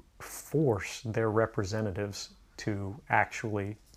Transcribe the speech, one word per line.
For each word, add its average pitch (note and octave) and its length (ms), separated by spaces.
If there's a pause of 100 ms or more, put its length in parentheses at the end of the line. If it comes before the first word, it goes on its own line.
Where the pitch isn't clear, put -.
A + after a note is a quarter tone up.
(200)
force - 840
their A2+ 280
representatives G#2 1000 (280)
to G2+ 380 (140)
actually G#2 640 (220)